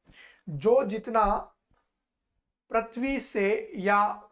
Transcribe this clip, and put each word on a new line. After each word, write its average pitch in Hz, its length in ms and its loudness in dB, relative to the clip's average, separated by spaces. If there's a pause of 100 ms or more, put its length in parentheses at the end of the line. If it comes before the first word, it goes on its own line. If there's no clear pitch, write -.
(480)
जो 214 360 4
जितना 220 400 0 (1500)
पृथ्वी 240 500 -2
से 208 560 -2
या 202 560 0